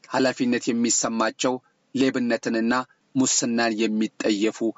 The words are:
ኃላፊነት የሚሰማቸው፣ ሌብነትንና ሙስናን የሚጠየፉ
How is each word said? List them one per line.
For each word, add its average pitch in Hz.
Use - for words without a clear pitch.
ኃላፊነት 127
የሚሰማቸው፣ 117
ሌብነትንና 120
ሙስናን 120
የሚጠየፉ 107